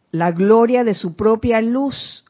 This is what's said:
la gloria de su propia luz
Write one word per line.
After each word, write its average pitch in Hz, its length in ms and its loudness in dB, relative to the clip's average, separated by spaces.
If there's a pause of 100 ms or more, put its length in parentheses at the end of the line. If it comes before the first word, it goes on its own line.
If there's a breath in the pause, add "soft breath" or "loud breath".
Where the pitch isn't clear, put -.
(120)
la 170 180 -2
gloria 226 540 2
de 214 100 0
su 175 220 -10
propia 220 440 0
luz 254 680 -6